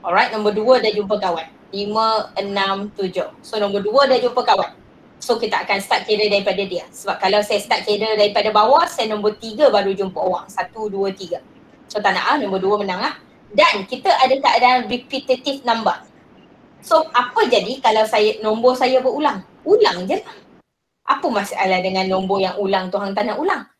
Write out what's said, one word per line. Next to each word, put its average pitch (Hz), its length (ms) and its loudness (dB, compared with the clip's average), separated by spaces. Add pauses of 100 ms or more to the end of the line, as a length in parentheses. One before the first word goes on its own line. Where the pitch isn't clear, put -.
Alright, 202 320 0
nombor 208 240 -2
dua 240 240 4
dah 220 80 0
jumpa 196 320 -2
kawan. 170 240 -4 (240)
Lima, 214 640 -2
enam, 196 640 -4
tujuh. 180 320 -4 (160)
So, 214 160 -6
nombor 196 240 -2
dua 262 240 4
dah 254 80 4
jumpa 240 240 0
kawan. - 320 0 (480)
So, - 160 -2
kita 196 240 -2
akan 196 160 -2
start - 320 -2
kira 214 160 2
daripada 196 400 0
dia. 180 240 -8
Sebab - 320 -8
kalau 208 240 2
saya 208 160 0
start - 240 -4
kira 214 320 0
daripada 208 320 2
bawah, 233 400 4
saya 220 240 -4
nombor 208 240 -2
tiga 226 320 2
baru 196 240 2
jumpa 190 240 -6
orang. 180 320 -4
Satu, 214 400 -8
dua, 196 240 -2
tiga. 175 320 -10 (400)
So, 208 160 -6
tak 196 160 2
nak - 80 -2
ah, 254 160 2
nombor 196 160 -2
dua 196 240 0
menang 202 320 -4
ah. - 20 -14 (380)
Dan 208 320 2
kita 302 240 -4
ada 262 240 4
keadaan 247 560 2
repetitive 262 720 -4
number. 226 320 0 (880)
So, 320 320 2
apa 247 320 0
jadi 233 320 0
kalau 220 320 2
saya, 214 320 0
nombor 226 320 2
saya 254 320 2
berulang? 262 400 -2 (160)
Ulang 302 480 2
je 349 80 0
lah. - 200 -12 (680)
Apa 277 240 0
masalah 196 520 -2
dengan 190 280 -2
nombor 190 320 0
yang 185 160 -2
ulang 190 320 -2
tu, 196 80 -4
hang 196 160 -4
tak 208 160 -2
nak 202 80 -4
ulang? 330 280 -2 (140)